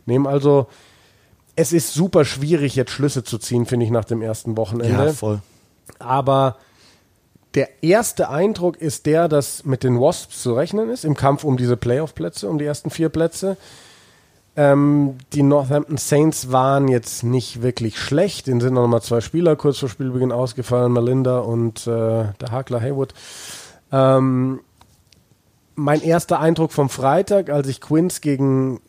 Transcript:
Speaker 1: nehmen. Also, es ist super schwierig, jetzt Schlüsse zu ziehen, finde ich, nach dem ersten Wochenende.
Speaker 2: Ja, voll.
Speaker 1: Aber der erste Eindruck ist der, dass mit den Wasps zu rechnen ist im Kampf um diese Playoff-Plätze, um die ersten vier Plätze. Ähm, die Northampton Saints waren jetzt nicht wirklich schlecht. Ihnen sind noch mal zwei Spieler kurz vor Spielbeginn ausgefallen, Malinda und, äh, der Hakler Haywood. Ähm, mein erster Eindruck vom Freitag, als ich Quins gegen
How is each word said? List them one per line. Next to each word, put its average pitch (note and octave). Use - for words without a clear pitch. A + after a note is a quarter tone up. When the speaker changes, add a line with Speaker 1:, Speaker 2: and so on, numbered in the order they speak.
Speaker 1:
nehmen. C3
Also, C#3
es E3
ist -
super F3
schwierig, C#3+
jetzt C3
Schlüsse C3+
zu A#2
ziehen, A#2+
finde A#2+
ich, A2
nach A2+
dem A#2
ersten A2
Wochenende. A#2
Speaker 2:
Ja, D#3
voll. G#2+
Speaker 1:
Aber C3+
der -
erste F#3+
Eindruck F3
ist -
der, D#3+
dass D3
mit C3
den B2
Wasps -
zu B2
rechnen G3
ist B3+
im C#3+
Kampf C#3
um C3+
diese B2
Playoff-Plätze, D#3
um D#3+
die D3
ersten D3
vier D#3+
Plätze. E3
Ähm, C#3+
die C#3+
Northampton C#3+
Saints C#3+
waren C3+
jetzt B2
nicht A#2+
wirklich A#2
schlecht. -
Ihnen A#2+
sind B2+
noch B2
mal A#2
zwei A#2
Spieler D#3+
kurz C#3+
vor C3+
Spielbeginn B2+
ausgefallen, B2
Malinda B2+
und, A#2
äh, -
der A#2+
Hakler A#2+
Haywood. C3+
Ähm, C3
mein D3+
erster E3
Eindruck D#3+
vom C#3
Freitag, D#3
als C#3+
ich C3
Quins E3+
gegen C3